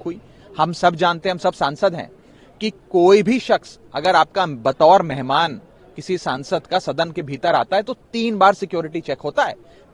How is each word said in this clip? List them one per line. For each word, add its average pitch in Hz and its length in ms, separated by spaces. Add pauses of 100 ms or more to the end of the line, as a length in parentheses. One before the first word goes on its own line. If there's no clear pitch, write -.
हुई। 175 160 (360)
हम 165 160
सब 175 220
जानते 170 340
हैं, - 20
हम 180 60
सब - 160
सांसद 160 420
हैं - 160 (500)
कि 220 80
कोई 190 540
भी 226 160
शख्स - 400 (160)
अगर 175 200
आपका 170 300
बतौर 151 560
मेहमान 139 600 (340)
किसी 175 220
सांसद 143 500
का 180 120
सदन 160 320
के 170 100
भीतर 147 340
आता 139 220
है, 214 60
तो 247 100
तीन 233 440
बार 190 160
security 165 480
check 139 200
होता 147 220
है, 160 120 (380)